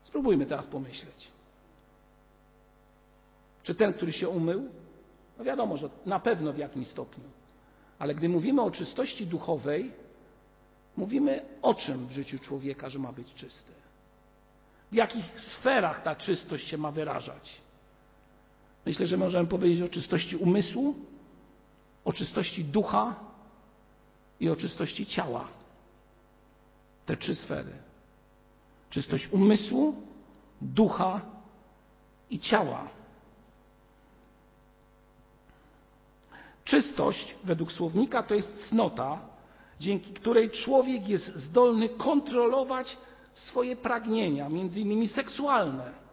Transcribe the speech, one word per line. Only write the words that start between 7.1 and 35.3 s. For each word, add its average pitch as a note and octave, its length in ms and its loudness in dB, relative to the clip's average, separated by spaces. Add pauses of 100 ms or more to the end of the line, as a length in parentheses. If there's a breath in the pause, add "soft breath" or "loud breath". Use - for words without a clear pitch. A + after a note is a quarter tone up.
Ale D3 160 -2
gdy D#3+ 140 0
mówimy G#3 320 4
o G3 100 2
czystości G#3+ 560 -6
duchowej, D#3+ 680 -2 (1040)
mówimy G3+ 480 0 (160)
o B2+ 120 4
czym B2+ 340 -4
w B2+ 40 -12
życiu C3+ 280 -8
człowieka, C3+ 500 -8
że C3+ 100 -10
ma B2+ 120 -6
być B2 220 -16
czysty? - 380 -20 (1200 soft breath)
W G3+ 40 0
jakich A3 440 0
sferach A3 640 0
ta D#3 120 -2
czystość - 520 -4
się D#3 100 -6
ma D3+ 140 -4
wyrażać? D3 680 -8 (1200)
Myślę, E3 220 0
że F3+ 100 2
możemy F3+ 300 2
powiedzieć F3 340 2
o F3 80 -2
czystości - 460 -2
umysłu, G#3 600 2 (1080)
o E3 80 -2
czystości - 500 -4
ducha G#3 520 0 (1200)
i E3 100 2
o D#3 60 2
czystości E3 500 -6
ciała. B2 420 -4 (1600)
Te - 120 -4
trzy - 180 -4
sfery. - 380 -8 (1160)
Czystość - 420 -2
umysłu, G#3+ 640 6 (680)
ducha F#3 600 2 (1080)
i F#3+ 100 -4
ciała. F3 480 2 (3750 loud breath)